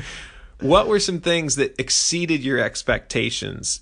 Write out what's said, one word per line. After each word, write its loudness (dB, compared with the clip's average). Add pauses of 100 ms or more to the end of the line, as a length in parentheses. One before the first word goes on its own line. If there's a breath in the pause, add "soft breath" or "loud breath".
(600 loud breath)
what 4
were 4
some -2
things 2
that 0
exceeded 0
your 0
expectations -2